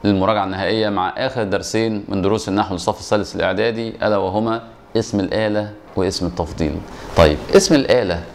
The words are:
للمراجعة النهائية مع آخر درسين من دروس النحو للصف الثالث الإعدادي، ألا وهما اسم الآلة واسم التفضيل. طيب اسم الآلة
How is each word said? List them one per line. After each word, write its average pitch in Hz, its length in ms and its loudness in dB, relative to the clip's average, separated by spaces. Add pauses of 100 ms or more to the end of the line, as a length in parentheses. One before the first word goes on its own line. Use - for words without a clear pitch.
للمراجعة 101 400 2
النهائية 95 440 0
مع 92 280 -2
آخر 127 280 -2
درسين 104 640 -2
من 98 140 -2
دروس 104 260 0
النحو 95 260 0
للصف 92 240 -2
الثالث - 380 -2
الإعدادي، 107 520 0 (140)
ألا 104 140 2
وهما 107 460 -2 (340)
اسم 110 240 0
الآلة 104 500 -2 (260)
واسم 92 300 0
التفضيل. 82 480 -4 (420)
طيب 78 220 6 (180)
اسم 196 180 6
الآلة 107 460 2 (140)